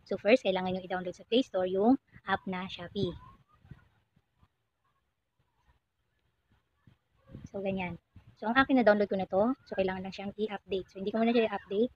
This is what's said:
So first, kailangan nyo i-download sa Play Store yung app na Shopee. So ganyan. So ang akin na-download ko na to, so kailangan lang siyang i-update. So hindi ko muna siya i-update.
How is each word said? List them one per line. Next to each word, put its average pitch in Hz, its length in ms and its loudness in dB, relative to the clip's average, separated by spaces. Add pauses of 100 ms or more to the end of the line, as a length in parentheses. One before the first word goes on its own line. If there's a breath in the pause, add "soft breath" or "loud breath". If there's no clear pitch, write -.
So - 160 -6
first, 226 240 4
kailangan 185 240 0
nyo 185 160 -4
i-download 180 320 -6
sa - 80 -20
Play 240 160 2
Store 185 240 -2
yung 196 320 4 (320 soft breath)
app 196 160 -2
na 185 240 -6
Shopee. 180 400 -6 (4000)
So 208 160 -10
ganyan. 190 320 -4 (400)
So 226 160 -4
ang 269 80 4
akin 262 240 4
na-download 208 240 4
ko 196 80 -2
na 185 80 -2
to, 220 400 2
so - 80 -12
kailangan 190 320 -2
lang 190 80 -10
siyang 202 240 -10
i-update. 196 560 -6
So 190 80 -12
hindi 202 80 -4
ko 226 80 -2
muna 226 160 4
siya 220 160 4
i-update. 208 460 -2